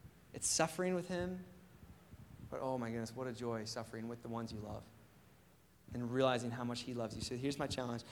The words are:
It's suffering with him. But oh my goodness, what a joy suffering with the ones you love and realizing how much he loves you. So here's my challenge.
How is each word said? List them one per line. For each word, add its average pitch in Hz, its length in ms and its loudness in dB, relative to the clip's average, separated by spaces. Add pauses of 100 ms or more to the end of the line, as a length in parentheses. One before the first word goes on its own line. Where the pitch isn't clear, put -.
(340)
It's - 120 -2
suffering 180 480 4
with 175 140 0
him. 185 320 0 (1080)
But 131 120 -2
oh 131 160 2
my 117 120 0
goodness, 117 260 -2
what 127 100 -2
a 127 60 -2
joy 117 320 0
suffering 113 420 -4
with 120 160 -6
the 120 60 -6
ones 117 240 -2
you 110 120 -4
love 107 200 -6 (1080)
and 120 200 0
realizing 123 400 6
how 123 100 -2
much 120 200 0
he 127 120 -4
loves 110 220 0
you. 110 60 -2
So - 120 -2
here's 139 240 2
my 147 80 2
challenge. 120 460 0